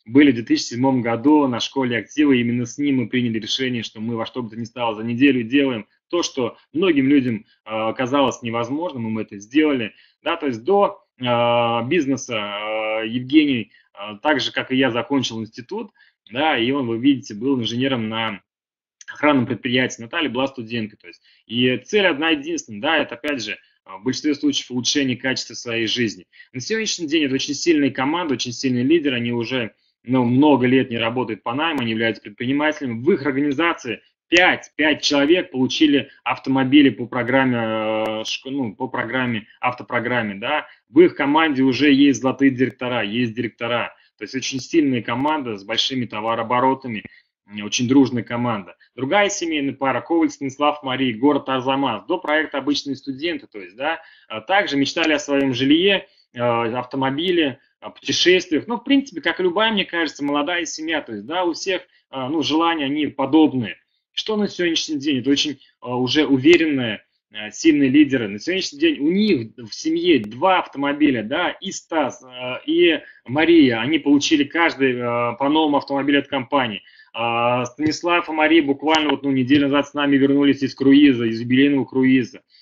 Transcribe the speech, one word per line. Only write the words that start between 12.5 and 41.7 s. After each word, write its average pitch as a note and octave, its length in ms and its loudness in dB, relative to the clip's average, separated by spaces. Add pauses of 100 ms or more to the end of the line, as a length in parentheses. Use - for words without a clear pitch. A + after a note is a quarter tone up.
Евгений, B2+ 680 0 (200)
а, G#2 240 -14
так D3 240 0
же, A#2 120 -6
как B2+ 200 -6
и C3 40 0
я, C3 140 2
закончил A#2 500 -4
институт, F3+ 520 -12 (380)
да, C#3 280 0
и A#2 120 0
он, C3+ 160 -2
вы A2+ 120 -4
видите, B2 360 0
был B2+ 260 -2
инженером A#2 480 -2
на A2 340 -6 (640)
охранном C#3 400 2
предприятии, B2 560 -2
Наталья C#3+ 280 -6
была C3 160 -4
студенткой, A2 520 -8
то - 100 -20
есть. - 120 -20 (260)
И B2 320 0
цель G3+ 280 0
одна D#3+ 240 0
единственная, C#3+ 500 -4
да, D#3 160 0
это, C#3+ 180 -2
опять C#3 300 -6
же, G2+ 140 -8 (260)
а, F#2+ 140 -18
в G2 40 -20
большинстве C3+ 320 -2
случаев C#3 380 -2
улучшение B2+ 440 -2
качества C3 380 -4
своей A2+ 320 -4
жизни. G#2+ 400 -4 (260)
На B2+ 80 -8
сегодняшний G3+ 460 -4
день D3+ 180 2
это C3 100 0
очень C#3 200 -4
сильная C#3+ 360 2
команда, D3 440 -2
очень A#2+ 180 -6
сильный B2 300 -2
лидер, C#3+ 320 2
они A#2+ 160 -4
уже, A#2+ 440 -4 (280)
ну, B2+ 220 2
много B2+ 420 4
лет B2+ 240 2
не A#2 80 -4
работают A2+ 460 -4
по B2 100 -4
найму, D3+ 280 -2
они A2+ 80 -2
являются A2+ 320 -2
предпринимателями. B2+ 800 -2
В D#3 80 2
их D3 160 0
организации C#3+ 760 -2 (280)
пять, F3 480 2
пять D3 260 0
человек D3 480 2
получили C3 580 2 (140)
автомобили C3+ 680 4
по A#2+ 160 -8
программе, B2 520 0
э, A2 640 -2
шк-, - 240 -8
ну, C3 280 -4
по C3 100 -6
программе, A#2+ 600 -4 (120)
автопрограмме, A#2 760 -2
да. C3+ 320 -4 (200)
В C3 120 4
их F3+ 160 6
команде D3 480 2
уже C3+ 280 4